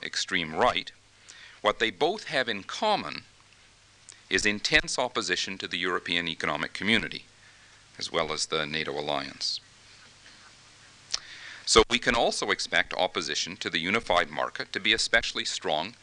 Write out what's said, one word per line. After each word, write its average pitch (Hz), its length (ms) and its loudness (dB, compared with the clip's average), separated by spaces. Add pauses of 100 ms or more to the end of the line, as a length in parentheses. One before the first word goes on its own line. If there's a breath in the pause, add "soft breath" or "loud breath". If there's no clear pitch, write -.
extreme 82 500 -2
right, 104 380 2 (680 loud breath)
what 208 180 2
they 226 100 2
both 185 360 0
have 131 240 0
in 101 140 -4
common 123 600 -2 (1040 loud breath)
is 95 160 4
intense 147 540 2
opposition 98 580 -2
to 98 100 -8
the 92 100 -4
European 87 500 0
Economic 82 440 -4
Community, 95 540 0 (720 loud breath)
as - 140 -10
well 80 200 0
as 78 140 -4
the 80 200 -2
nato 76 260 -4
alliance. 71 680 -4 (2000 loud breath)
So 110 180 8
we 123 120 2
can 123 160 2
also 127 340 0
expect - 460 0
opposition 82 600 -2
to - 120 -4
the 85 80 0
unified 87 540 2
market 67 420 -4
to 107 60 -2
be 104 120 4
especially 113 540 2
strong 87 580 -2